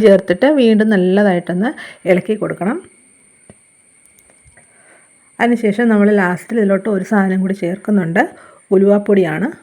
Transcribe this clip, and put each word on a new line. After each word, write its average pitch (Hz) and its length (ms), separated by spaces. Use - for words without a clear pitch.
ചേർത്തിട്ട് 190 420
വീണ്ടും 220 360
നല്ലതായിട്ടൊന്ന് 185 720
ഇളക്കി 185 300
കൊടുക്കണം. 180 380
അതിനുശേഷം 226 520
നമ്മൾ 208 160
ലാസ്റ്റിൽ 180 400
ഇതിലോട്ട് 196 360
ഒരു 190 160
സാധനം 190 320
കൂടി 190 180
ചേർക്കുന്നുണ്ട്, 185 600
ഉലുവാപ്പൊടിയാണ്. 196 760